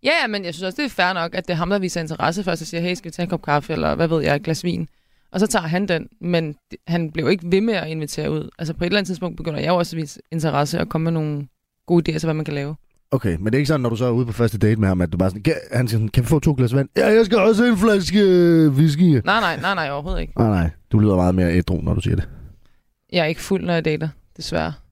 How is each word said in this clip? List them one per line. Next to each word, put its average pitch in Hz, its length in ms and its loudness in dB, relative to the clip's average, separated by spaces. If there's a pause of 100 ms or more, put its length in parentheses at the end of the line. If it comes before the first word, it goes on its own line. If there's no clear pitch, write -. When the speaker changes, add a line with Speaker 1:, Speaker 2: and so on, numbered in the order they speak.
Speaker 1:
Ja, 262 80 2 (100)
ja, 254 60 -2
men 202 180 -6
jeg 170 80 -8
synes 170 140 -10
også, 185 140 -6
det 294 40 -2
er 254 40 -2
fair 185 240 0
nok, 170 220 -4
at 180 120 -10
det 180 60 -2
er 160 40 -2
ham, 170 120 -2
der 202 100 2
viser 175 220 -4
interesse 160 420 -4
først 170 180 -4
og 156 60 -12
siger, 170 140 -6
"Hey, 180 120 -2
skal 170 180 -12
vi - 20 -18
tage 175 100 -6
en 175 60 -6
kop 175 120 -4
kaffe?" 147 320 -2
eller 151 220 0
hvad 165 120 0
ved 156 160 0
jeg, 147 120 2
et 147 80 -4
glas 160 200 -4
vin. 170 240 -4 (440)
Og 185 80 -4
så 214 80 2
tager 180 200 -2
han 180 200 -2
den, 170 200 -2 (140)
men 170 260 0 (240)
det, - 160 -16
han 165 240 -2
blev 160 180 -2
ikke 175 220 0
ved 190 100 4
med 226 120 0
at 165 140 -4
invitere 151 440 -6
ud. 156 180 -6 (100)
Altså, 160 140 -6
på - 100 -6
et - 20 -2
eller 175 120 0
andet 196 100 0
tidspunkt 170 300 -6
begynder 160 220 -6
jeg 147 80 -2
jo 175 80 2
også 170 200 -2
at 160 60 -4
vise 147 180 -12 (120)
interesse 151 480 -2
og - 100 -4
komme 160 140 -2
med 165 80 0
nogle 151 360 -4 (400)
gode 170 260 2
idéer 156 60 -4
til, 160 80 -2
hvad 160 60 0
man 156 120 -4
kan 151 80 -6
lave. 143 220 -6 (360)
Speaker 2:
Okay, 110 240 0
men 90 100 -4
det 110 80 0
er 127 40 2
ikke 143 100 0
sådan, 147 140 2
når 123 80 0
du 117 60 -2
så 117 100 -2
er 123 40 2
ude 120 160 0
på 117 60 -6
første 110 260 0
date 104 220 4
med 104 80 4
ham, 92 140 2
at 82 100 0
du 90 60 -4
bare 92 120 2
sådan, 98 140 -10
"Kan-," 160 100 2 (200)
han 123 140 0
siger 113 100 -2
sådan, 110 120 0
"Kan 127 140 2
vi 117 40 -2
få 147 120 4
to 156 180 2
glas 123 180 2
vand?" 139 220 0
"Ja, - 100 4
jeg 220 180 6
skal 208 120 2
også 214 260 4
have 247 100 4
en 208 60 2
flaske, 196 400 2
øh, 170 520 6
whisky." 147 300 4
Speaker 1:
Nej, 180 380 4
nej, 170 220 -2
nej, 190 140 -2
nej, 156 140 -4
overhovedet 151 320 -6
ikke. - 160 -8
Speaker 2:
Nej, 113 120 2
nej. 87 200 2 (220)
Du 110 80 4
lyder 104 160 4
meget 90 200 4
mere 90 220 2
ædru, 87 240 -2
når 82 120 -2
du 101 80 -2
siger - 140 0
det. 87 140 -4 (840)
Speaker 1:
Jeg 175 100 0
er 156 40 2
ikke 160 160 -4
fuld, 190 240 -2
når 180 80 -2
jeg 165 120 0
dater, 156 240 -2 (280)
desværre. 165 360 -4 (180)